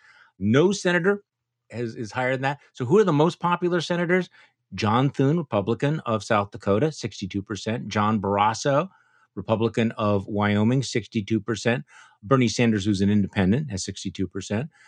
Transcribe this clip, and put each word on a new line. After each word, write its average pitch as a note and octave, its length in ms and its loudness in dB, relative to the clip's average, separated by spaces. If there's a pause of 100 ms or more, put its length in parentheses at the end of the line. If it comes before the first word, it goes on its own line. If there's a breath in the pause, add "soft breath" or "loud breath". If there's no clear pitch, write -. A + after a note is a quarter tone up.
(380 soft breath)
No C3 340 4
senator F#3+ 520 0 (460)
has, A2+ 240 -8
is G#2+ 180 -10
higher B2+ 200 -2
than C3 100 -4
that. C#3 180 -2 (140 soft breath)
So C3 100 -6
who D3 140 4
are A3 60 6
the F3 100 2
most D#3 260 2
popular F3 400 0
senators? F3 480 0 (460 soft breath)
John A2 340 2
Thune, C#3 300 2
Republican B2+ 640 -2
of A2 220 -2
South G#2 280 0
Dakota, A2+ 420 0
sixty-two G2+ 480 -8
percent. G#2+ 480 -6
John G#2+ 320 0
Barrasso, C#3 680 0 (440 soft breath)
Republican A2+ 580 0
of G#2 340 0
Wyoming, G#2 560 2
sixty-two A2 580 -4
percent. A#2+ 440 -2 (420 loud breath)
Bernie B2+ 220 4
Sanders, G#2+ 380 0
who's G2 160 2
an G2 80 4
independent, G#2 600 2
has F#2+ 140 -6
sixty-two G2 420 -8
percent. G#2 440 -6 (180 soft breath)